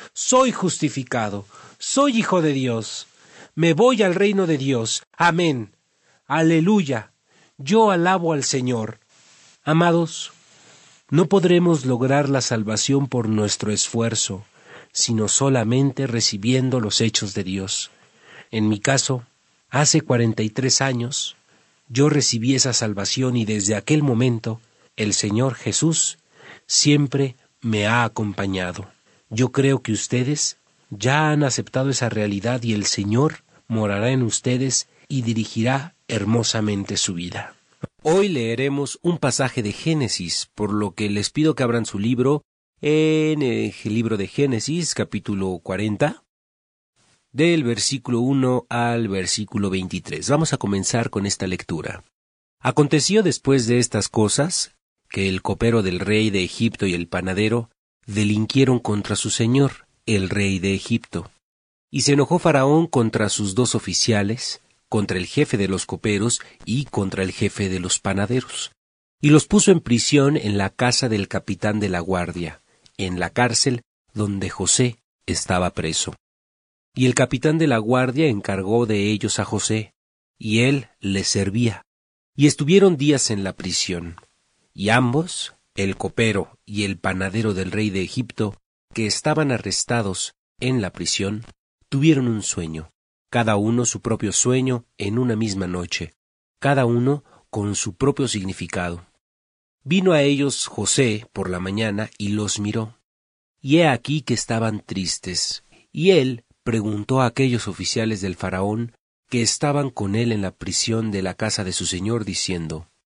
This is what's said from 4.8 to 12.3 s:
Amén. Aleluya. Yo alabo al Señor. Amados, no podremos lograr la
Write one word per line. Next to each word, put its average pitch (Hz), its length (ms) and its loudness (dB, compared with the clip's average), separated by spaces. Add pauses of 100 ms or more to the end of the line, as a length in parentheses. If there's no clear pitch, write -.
Amén. 165 560 2 (540)
Aleluya. 160 880 2 (460)
Yo 208 320 4
alabo 175 420 2
al 139 120 0
Señor. 123 540 -2 (640)
Amados, 165 680 2 (800)
no 156 160 4
podremos 175 580 4
lograr 131 440 2
la 139 120 2